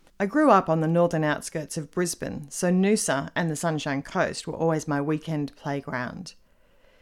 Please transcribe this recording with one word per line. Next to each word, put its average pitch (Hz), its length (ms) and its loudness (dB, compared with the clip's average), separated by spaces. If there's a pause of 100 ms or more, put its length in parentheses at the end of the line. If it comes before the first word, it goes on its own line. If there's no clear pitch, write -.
(200)
I 202 60 0
grew 285 240 4
up 196 180 6
on 160 140 4
the 160 60 2
northern 170 360 2
outskirts 151 540 -4
of 151 140 -8
Brisbane, 170 580 -4
so 180 220 0
Noosa 185 640 2
and 170 160 0
the 151 40 -4
Sunshine 147 460 -2
Coast - 460 -2
were 156 80 -8
always 156 320 0
my 147 120 0
weekend 151 560 -2
playground. 139 760 -8 (680)